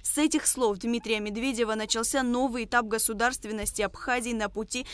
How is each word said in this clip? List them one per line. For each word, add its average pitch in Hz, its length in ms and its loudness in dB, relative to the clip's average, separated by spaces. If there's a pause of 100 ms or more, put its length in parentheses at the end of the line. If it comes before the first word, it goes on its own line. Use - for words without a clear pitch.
С - 160 2
этих 302 280 4
слов 214 320 2
Дмитрия 233 420 -2
Медведева 220 540 0
начался 226 480 0
новый 247 420 0
этап 240 220 2
государственности 214 920 -2
Абхазии 240 540 -2
на 214 160 -2
пути 226 440 -6